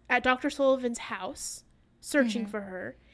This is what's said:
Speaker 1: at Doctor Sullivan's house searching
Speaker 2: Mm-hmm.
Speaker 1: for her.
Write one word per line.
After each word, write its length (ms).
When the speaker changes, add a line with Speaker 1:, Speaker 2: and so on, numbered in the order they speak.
Speaker 1:
at 140
Doctor 260
Sullivan's 480
house 680
searching 440
Speaker 2:
Mm-hmm. 80
Speaker 1:
for 100
her. 340